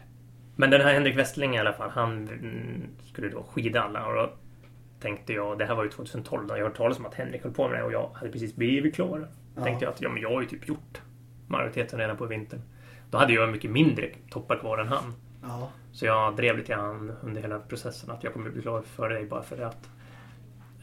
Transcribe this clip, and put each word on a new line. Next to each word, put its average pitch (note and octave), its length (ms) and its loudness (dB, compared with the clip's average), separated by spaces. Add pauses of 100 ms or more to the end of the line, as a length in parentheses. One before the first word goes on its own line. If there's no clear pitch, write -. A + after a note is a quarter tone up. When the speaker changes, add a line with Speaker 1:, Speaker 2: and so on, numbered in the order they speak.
(560)
Speaker 1:
Men C3+ 140 8
den C#3 100 12
här C#3+ 140 8
Henrik C3+ 240 6
Westling C3+ 360 2
i A2+ 40 2
alla G#2+ 140 4
fall, G#2 180 -6
han, A2+ 380 -2
mm, A#2 540 -8 (220)
skulle - 240 -8
då - 140 -8
skida A#2 400 0
alla G#2+ 240 -4
och A2 80 -2
då A2+ 180 2 (680)
tänkte G#2 320 -6
jag, G#2 260 -2
det G#2+ 80 0
här A#2 80 0
var A2 100 2
ju G#2 60 -2
tvåtusen - 320 -8
tolv A2 240 -4
då, G#2+ 100 -4
jag G#2 60 0
hörde G#2+ 140 -2
talas B2 220 2
om A#2 80 -8
att G2+ 80 -10
Henrik B2 280 -6
höll A#2+ 100 -6
på C3 160 0
med A#2+ 100 -2
det A#2 60 -2
och A2+ 80 -2
jag A2+ 220 -2
hade A#2 180 -8
precis A2+ 240 -6
blivit C#3 380 4
klar. E3 340 -2 (280)
Speaker 2:
Ja. C3 60 -6
Speaker 1:
Tänkte B2+ 220 0
jag - 100 0
att, - 80 -12
ja, C3 60 -2
men A#2 140 -2
jag A2+ 80 -2
har B2+ 100 2
ju A#2+ 80 -2
typ - 200 -8
gjort - 320 -8 (460)
majoriteten A#2+ 520 -2
redan A2 180 -2
på A#2+ 100 -6
vintern. A2 340 -8 (500)
Då A2+ 80 2
hade C3 140 8
jag A2+ 200 6
mycket G#2+ 180 -4
mindre B2+ 380 6 (220)
toppar - 280 -2
kvar A2 200 -2
än A2 100 -2
han. A#2+ 260 -2 (280)
Speaker 2:
Ja. B2 280 -8 (220)
Speaker 1:
Så - 140 -4
jag A2 300 4
drev A#2+ 220 4
lite A#2 140 -6
grann G#2+ 400 -4 (100)
under G#2+ 200 -6
hela G#2+ 160 -6
processen - 520 -10
att A#2 140 -10
jag B2 80 -6
kommer A2+ 180 -8
bli A#2+ 120 -8
klar A#2 200 -4
före A2+ 320 -4
dig G#2+ 120 -4
bara B2 160 -6
för - 140 -12
det B2 100 -6
att, - 240 -12 (920)